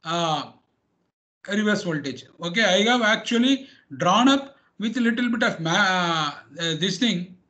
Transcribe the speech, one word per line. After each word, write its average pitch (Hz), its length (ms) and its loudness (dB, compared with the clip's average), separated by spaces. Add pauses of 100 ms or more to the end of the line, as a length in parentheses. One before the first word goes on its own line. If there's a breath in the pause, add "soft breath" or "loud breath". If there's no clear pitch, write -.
uh, 165 480 -4 (960)
reverse 208 340 0
voltage. 143 420 -6 (160)
Okay, 175 220 -2
I 190 260 4
have 247 120 2
actually 233 640 0 (300 loud breath)
drawn 196 300 4
up 277 280 0 (240 soft breath)
with 226 180 -4
little 240 320 0
bit - 140 0
of - 160 -2
ma-, 160 120 -2
uh, 175 600 0 (280)
uh, 165 160 -4
this 175 220 -2
thing. 185 380 -2 (140)